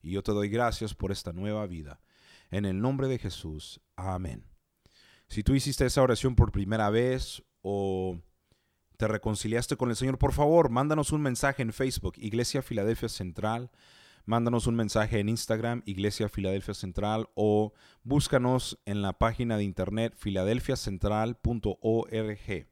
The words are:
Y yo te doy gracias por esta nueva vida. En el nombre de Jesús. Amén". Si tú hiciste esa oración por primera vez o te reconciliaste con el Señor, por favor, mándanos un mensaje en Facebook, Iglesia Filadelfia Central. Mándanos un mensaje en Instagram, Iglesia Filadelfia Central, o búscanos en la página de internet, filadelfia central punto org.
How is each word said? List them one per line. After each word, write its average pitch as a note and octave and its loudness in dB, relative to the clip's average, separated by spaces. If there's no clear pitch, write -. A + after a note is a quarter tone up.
Y E2 -8
yo G2 -2
te - -2
doy G#2 0
gracias A2+ -2
por F#2+ -4
esta F#2 -6
nueva G#2 -4
vida. D#2 -12
En G2+ -2
el F#2+ 0
nombre C3+ 0
de B2+ -2
Jesús. - -10
Amén". F2+ -6
Si - -6
tú C3+ 4
hiciste C3+ 0
esa C3 4
oración B2 4
por G2 8
primera G2+ 2
vez B2+ 0
o F#2+ -2
te A2 0
reconciliaste G#2+ -2
con A#2+ 0
el A2 -2
Señor, C3+ -2
por - 2
favor, D3 6
mándanos C#3+ 0
un D3+ 0
mensaje C#3 0
en A2+ -2
Facebook, B2+ -4
Iglesia A2+ -2
Filadelfia A2 -2
Central. G#2+ -6
Mándanos A#2 2
un A#2 2
mensaje A2 2
en G2+ 0
Instagram, A2+ -2
Iglesia G2+ -2
Filadelfia G2 -2
Central, G#2 -4
o G#2+ 4
búscanos B2+ 2
en G2+ -2
la F#2+ -2
página A2+ 0
de G#2 0
internet, G2 -2
filadelfia G#2 0
central G#2+ -2
punto A2+ -2
org. A2 -2